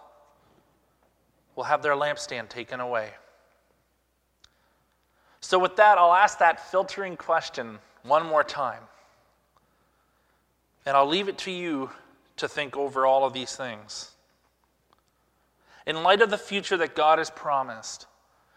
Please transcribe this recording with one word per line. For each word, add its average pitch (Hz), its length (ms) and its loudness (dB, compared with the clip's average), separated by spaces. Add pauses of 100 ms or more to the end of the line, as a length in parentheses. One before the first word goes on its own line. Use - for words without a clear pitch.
(1600)
will 127 80 -6
have 143 180 0
their 147 140 0
lampstand 143 540 -6
taken 123 300 -12
away. 117 320 -6 (2250)
So - 180 0
with 185 200 0
that, 214 200 8
I'll 175 160 8
ask 196 260 4
that 170 300 2
filtering 190 460 -4
question 123 640 -4 (240)
one 151 220 2
more 151 180 2
time. 117 400 -6 (2000)
And 139 120 2
I'll 139 100 6
leave 190 220 -2
it 190 100 -6
to 190 120 -8
you 160 400 -6 (460)
to 147 100 -4
think 131 280 -8
over 135 300 -2
all 135 180 4
of 131 80 0
these 127 240 -10
things. 110 560 -14 (1700)
In 160 180 -4
light 202 180 6
of 220 80 4
the 202 80 -4
future 196 400 -4
that 160 180 -4
God 156 220 4
has 160 140 -4
promised, 131 720 -6 (520)